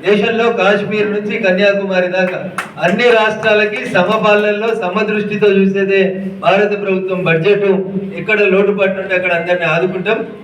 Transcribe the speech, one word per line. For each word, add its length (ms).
దేశంలో 440
కాశ్మీర్ 600
నుంచి 260
కన్యాకుమారి 680
దాకా 420
అన్ని 220
రాష్ట్రాలకి 840
సమపాలనలో, 880
సమదృష్టితో 800
చూసేదే 640
భారత 400
ప్రభుత్వం 420
బడ్జెట్. 400
ఎక్కడ 240
లోటుపాట్లు 640
ఉంటే 120
అక్కడ 180
అందరినీ 320
ఆదుకుంటాం. 640